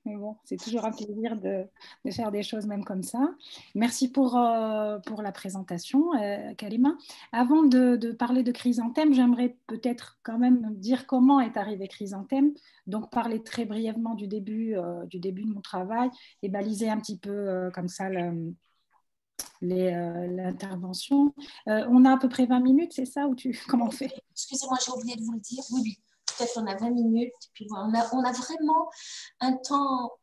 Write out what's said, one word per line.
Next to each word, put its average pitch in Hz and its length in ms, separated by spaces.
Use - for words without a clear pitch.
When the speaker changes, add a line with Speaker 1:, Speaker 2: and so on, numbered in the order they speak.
Speaker 1:
mais 208 100
bon, 208 280
c'est 190 140
toujours 220 280
un 226 60
plaisir 220 440
de, 190 300
de 202 60
faire 214 200
des 202 120
choses 214 240
même 202 180
comme 190 160
ça. 262 320
Merci 240 380
pour, 254 260
euh, 220 640
pour 214 240
la 202 80
présentation, 190 840
euh, 208 400
Kalima. 240 420
Avant 254 320
de, 254 320
de 233 160
parler 247 320
de 240 80
Chrysanthème, 247 640
j'aimerais 247 500
peut-être - 560
quand 226 160
même 240 380
dire 226 320
comment 269 320
est 226 180
arrivée 202 300
Chrysanthème. 208 680
Donc, 214 240
parler 226 320
très 226 240
brièvement 226 480
du 208 140
début, 214 480
euh, 175 320
du 180 120
début 190 240
de 220 60
mon 202 120
travail 220 500
et 202 60
baliser 202 420
un 214 80
petit 214 180
peu, 202 140
euh, 190 400
comme 180 160
ça 190 220
le, 175 440
les, 185 300
euh, 175 360
l'intervention. 185 1040
Euh, 220 220
on 254 160
a 262 80
à 262 40
peu 262 120
près 254 160
vingt 247 140
minutes, 269 340
c'est 262 120
ça, 285 220
ou 262 80
tu, 247 320
comment 240 180
on 214 60
fait ? 269 200
Speaker 2:
Excusez-moi, 262 520
j'ai 254 80
oublié 240 240
de 226 80
vous 233 100
le 226 60
dire. 247 320
Oui, 254 120
oui. 214 140
Peut-être 233 360
on 220 60
a 196 80
vingt 226 160
minutes, 240 420
puis 208 140
voilà, 208 200
on 220 80
a, 233 260
on - 20
a 247 80
vraiment 320 580
un 254 140
temps 262 580